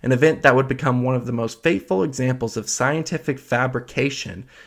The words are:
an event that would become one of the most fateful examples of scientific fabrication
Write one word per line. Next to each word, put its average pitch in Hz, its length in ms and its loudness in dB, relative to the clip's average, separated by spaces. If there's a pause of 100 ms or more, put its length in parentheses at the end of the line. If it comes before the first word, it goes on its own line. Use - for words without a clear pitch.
an 127 100 0
event 139 300 4
that 131 140 6
would 131 120 4
become 127 360 0
one 127 100 0
of 123 140 -2
the 123 40 -4
most 117 300 -4
fateful 190 400 0
examples 127 560 -2
of 107 100 -8
scientific 151 720 -2
fabrication 127 1080 -4 (200)